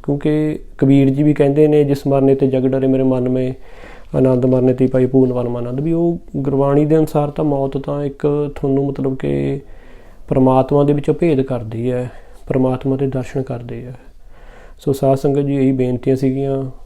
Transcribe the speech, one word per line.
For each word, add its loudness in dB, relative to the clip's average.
ਕਿਉਂਕਿ -2
ਕਬੀਰ 6
ਜੀ 0
ਵੀ 4
ਕਹਿੰਦੇ 4
ਨੇ, 4
"ਜਿਸ -2
ਮਰਨੇ 4
ਤੇ 0
ਜਗ 0
ਡਰੇ 0
ਮੇਰੇ 2
ਮਨ 0
ਮੇ, -2
ਆਨੰਦ 4
ਮਰਨੇ 4
ਤੇ 2
ਪਾਈ 2
ਪੂਰਨ 2
ਪਰਮ -4
ਆਨੰਦ।" -6
ਵੀ -2
ਉਹ 0
ਗੁਰਬਾਣੀ 2
ਦੇ 2
ਅਨੁਸਾਰ 0
ਤਾਂ -4
ਮੌਤ -2
ਤਾਂ -6
ਇੱਕ -2
ਤੁਹਾਨੂੰ 0
ਮਤਲਬ -4
ਕਿ -2
ਪਰਮਾਤਮਾ 4
ਦੇ 2
ਵਿੱਚੋਂ 0
ਭੇਦ 0
ਕਰਦੀ -4
ਹੈ, -4
ਪਰਮਾਤਮਾ 0
ਦੇ -2
ਦਰਸ਼ਨ -6
ਕਰਦੇ -10
ਆ। -14
ਸੋ -2
ਸਾਧ 2
ਸੰਗਤ 0
ਜੀ, -2
ਇਹੀ 2
ਬੇਨਤੀਆਂ 0
ਸੀਗੀਆਂ -2